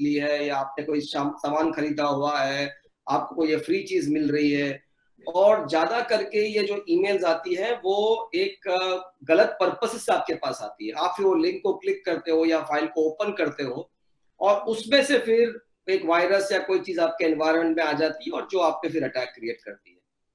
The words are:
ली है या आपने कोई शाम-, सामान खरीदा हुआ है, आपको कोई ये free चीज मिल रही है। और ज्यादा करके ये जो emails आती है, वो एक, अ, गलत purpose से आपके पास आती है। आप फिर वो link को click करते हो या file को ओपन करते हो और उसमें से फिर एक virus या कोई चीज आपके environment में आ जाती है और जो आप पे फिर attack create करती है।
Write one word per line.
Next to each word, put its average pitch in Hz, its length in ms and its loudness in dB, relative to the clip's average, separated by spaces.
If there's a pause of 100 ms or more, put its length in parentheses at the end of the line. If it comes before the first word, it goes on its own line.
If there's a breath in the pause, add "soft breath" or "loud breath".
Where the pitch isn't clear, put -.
ली 147 140 0
है 147 320 0
या 143 100 -2
आपने 135 280 -4
कोई 151 160 -2
शाम-, 147 380 -4
सामान 156 340 0
खरीदा 147 320 -2
हुआ 143 340 0
है, 139 380 -2 (340)
आपको - 240 -2
कोई 165 140 0
ये 156 80 0
free 170 260 -2
चीज 170 260 -2
मिल 147 240 0
रही 147 180 2
है। 143 340 -2 (500)
और 202 360 4
ज्यादा 220 300 2
करके 214 480 0
ये 208 140 0
जो 196 260 -4
emails 185 360 2
आती 170 300 0
है, 220 200 -2
वो 214 600 0
एक, 196 340 -4
अ, 185 440 -2 (120)
गलत 160 360 4
purpose 220 460 -2
से 214 60 2
आपके 165 220 0
पास - 280 -6
आती 107 240 -10
है। 110 60 -6
आप 175 240 -2
फिर 196 100 2
वो 185 80 4
link 175 280 0
को - 100 0
click - 320 -4
करते 165 260 -4
हो 160 140 4
या 160 160 2
file 151 260 -2
को 156 140 -4
ओपन 170 320 -2
करते 147 300 -4
हो 135 280 -8 (500)
और 202 160 4
उसमें 226 480 0
से 269 140 2
फिर 226 420 2 (280)
एक 185 160 0
virus 180 480 2
या 185 60 2
कोई 185 200 0
चीज 175 200 -4
आपके 165 260 0
environment 160 520 2
में 165 80 2
आ 151 80 0
जाती 151 320 -2
है 170 80 -6
और - 180 -6
जो 190 80 0
आप 160 240 2
पे 165 60 -4
फिर 151 160 -2
attack 127 240 -4
create 117 360 -10
करती - 260 -18
है। - 80 -20 (360)